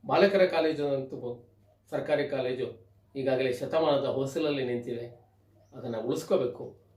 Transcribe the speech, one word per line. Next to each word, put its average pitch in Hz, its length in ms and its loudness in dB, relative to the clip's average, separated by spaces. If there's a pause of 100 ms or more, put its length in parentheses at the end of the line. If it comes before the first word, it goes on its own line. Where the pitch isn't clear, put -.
ಬಾಲಕರ 190 400 6
ಕಾಲೇಜು 156 420 0
ಅಂತೂ 131 600 -6 (400)
ಸರ್ಕಾರಿ 143 380 0
ಕಾಲೇಜು 127 560 -4 (320)
ಈಗಾಗಲೇ 131 360 2
ಶತಮಾನದ 143 520 2
ಹೊಸಲಲ್ಲಿ 135 600 -2
ನಿಂತಿದೆ, 120 420 -6 (680)
ಅದನ್ನು 117 260 -6
ಉಳಿಸ್ಕೋಬೇಕು. - 840 -2 (120)